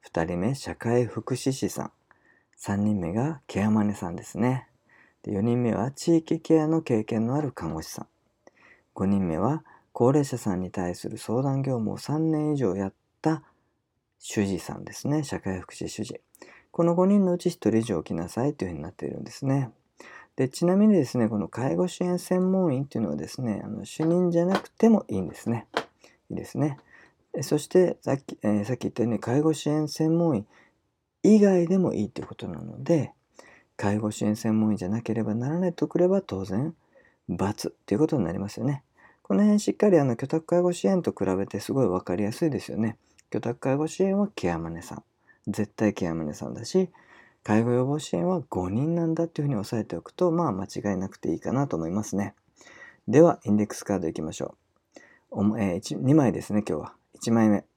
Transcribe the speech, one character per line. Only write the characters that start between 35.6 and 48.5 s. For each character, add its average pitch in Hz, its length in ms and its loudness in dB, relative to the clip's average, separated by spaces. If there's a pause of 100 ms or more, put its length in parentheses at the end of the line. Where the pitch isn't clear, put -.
い 170 40 -2
と - 160 -2
く 165 100 -2
れ 180 80 6
ば、 190 160 2
当 95 220 -6
然、× 117 300 -4 (1120)
と - 80 0
い - 20 0
う - 20 0
こ 151 80 4
と 160 100 0
に 113 80 2
な 82 60 -2
り 92 80 -6
ま 98 100 -6
す - 120 -12
よ 117 60 -2
ね。 139 180 -4 (380)
こ - 120 -2
の 196 80 4
辺 208 160 6
し - 140 -2
っ - 20 0
か 208 140 4
り、 185 100 8
あ 143 60 6
の、 127 100 2
居 - 20 -10
宅 160 300 -2
介 175 140 4
護 180 120 4
支 175 140 -2
援 190 160 2
と 127 80 0
比 - 140 -4 (120)
べ 98 100 -2
て 101 120 -6
す - 140 -6
ご 135 100 2
い 117 40 4
わ 92 140 2
か - 140 -4
り 98 80 -2
や 104 100 -2
す - 140 -2
い 156 40 2
で 123 100 -4
す - 100 -14
よ 80 80 -6
ね。 110 180 -2 (340)
居 117 100 -2
宅 117 180 -4
介 135 180 0
護 156 120 -2
支 185 160 -2
援 196 120 2
は 202 180 0
ケ 90 180 -2
ア 85 60 -4
マ 82 120 -8
ネ 82 120 -10
さ - 120 -14
ん。 78 80 -14 (460)
絶 104 260 -4
対 107 200 2
ケ 95 140 -2
ア 82 60 -2
マ 82 100 -4
ネ 73 100 -6
さ - 120 -10
ん 60 80 -8
だ - 100 -12
し、 185 260 0 (520)
介 110 200 2
護 117 100 0
予 123 120 2
防 143 140 -2
支 - 180 -8
援 175 120 0
は 180 220 0